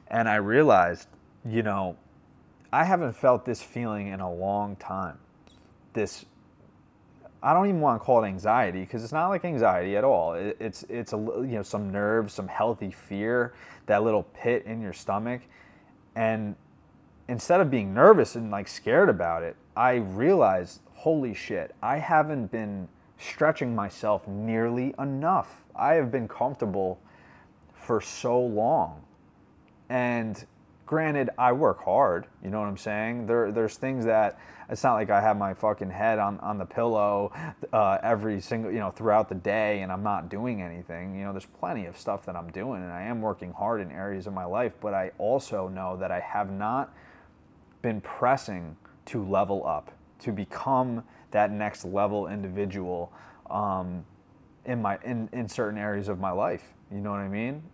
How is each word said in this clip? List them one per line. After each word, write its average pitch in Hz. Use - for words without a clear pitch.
and 113
I 107
realized, 104
you 113
know, 98
I 143
haven't 170
felt 123
this 117
feeling 107
in 95
a 90
long 101
time. 92
This, -
I 143
don't 190
even 185
wanna 131
call 120
it 104
anxiety, 95
'cause 113
it's 113
not 160
like 190
anxiety 101
at 107
all. 87
It, 95
it's, 110
it's 117
a 107
li-, 113
you 117
know, 101
some 101
nerves, 104
some 98
healthy 107
fear, 113
that 104
little 107
pit -
in 113
your 98
stomach. 113
And 110
instead 170
of 156
being 104
nervous 151
and, 113
like, 101
scared 156
about 85
it, 82
I 127
realized, 104
"Holy 139
shit, -
I 123
haven't 151
been 101
stretching 143
myself 101
nearly 113
enough." 139
I 139
have 139
been 120
comfortable 98
for 110
so -
long. 110
And 120
granted, 151
I 127
work 127
hard, 95
you 95
know 107
what 104
I'm 98
saying? 110
There, 117
there's 110
things 131
that, 110
it's 110
not 123
like 107
I 101
have 107
my 98
fucking 101
head 107
on, 101
on 104
the 95
pillow, 104
uh, 98
every 107
single, 113
you 113
know, 101
throughout 107
the 98
day 104
and 92
I'm 92
not 95
doing 104
anything. 87
You 98
know, 101
there's 95
plenty 147
of 85
stuff 101
that 90
I'm 85
doing 98
and 90
I 87
am 113
working 101
hard 107
in 90
areas 95
of 101
my 92
life, 104
but 104
I 95
also 107
know 92
that 92
I 90
have 101
not 107
been 107
pressing 95
to 113
level 95
up, 76
to 120
become 117
that 104
next 104
level 98
individual, 92
um, 92
in 123
my, 101
in, 113
in 120
certain 107
areas 101
of 92
my 95
life. 98
You 101
know 101
what 101
I 98
mean? 120